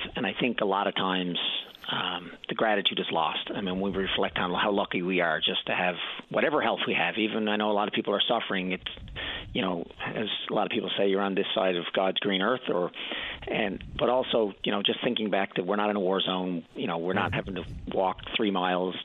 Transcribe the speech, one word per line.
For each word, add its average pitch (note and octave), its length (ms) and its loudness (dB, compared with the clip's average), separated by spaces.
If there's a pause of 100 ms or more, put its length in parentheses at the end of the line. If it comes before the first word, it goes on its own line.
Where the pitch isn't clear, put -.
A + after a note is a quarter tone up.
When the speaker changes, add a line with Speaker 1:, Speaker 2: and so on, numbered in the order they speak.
(140)
Speaker 1:
And B2 120 -2
I G2 120 0
think B2 240 0
a - 20 2
lot G2 220 2
of F#2+ 80 0
times, F#2 440 0 (540)
um, F2+ 400 -4 (160)
the - 80 -4
gratitude G#2 420 2
is F#2+ 140 0
lost. E2+ 420 0
I A#2 60 -4
mean, F#2+ 200 -2
we G2 120 0
reflect F#2+ 460 -2
on G#2 140 0
how G#2 200 2
lucky G2 300 0
we F2+ 180 2
are D#2+ 200 4
just - 260 0
to - 80 -2
have F2+ 200 0 (360)
whatever B2+ 300 2
health G#2 260 2
we A2 80 2
have. F2 220 0
Even G#2+ 320 0
I G#2 80 2
know G#2+ 140 2
a G#2 40 4
lot G#2 120 2
of - 80 -4
people A2 180 0
are G2+ 140 4
suffering. G2 460 0
It's, F#2 100 -4 (720)
you - 100 0
know, F2+ 240 -2 (180)
as A2+ 220 -4 (240)
a - 20 -6
lot G#2 140 2
of - 40 -2
people G2 280 0
say, G2+ 100 4
you're G2 120 4
on G2 160 2
this G2 180 2
side F#2+ 220 4
of E2+ 160 -2
God's F#2+ 260 2
green F#2+ 240 2
earth, A#2+ 260 2
or, F2 220 2 (560)
and, A2 380 -2 (120)
but A#2+ 120 2
also, A#2+ 440 4 (120)
you G#2+ 80 0
know, G2+ 100 2
just A#2 220 0
thinking A2 260 0
back G2 260 2
that F2+ 100 0
we're G2+ 100 2
not G#2 140 2
in G#2 40 2
a G#2 60 0
war F#2+ 200 2
zone. F#2 440 -2 (100)
You C3 140 -4
know, E2+ 100 -2
we're F2 140 0
not F#2+ 180 2
Speaker 2:
Mm-hmm. - 60 -2
Speaker 1:
having G2 200 -4
to E2+ 80 -6 (320)
walk F#2 220 2 (180)
three G#2+ 140 2
miles F2+ 540 2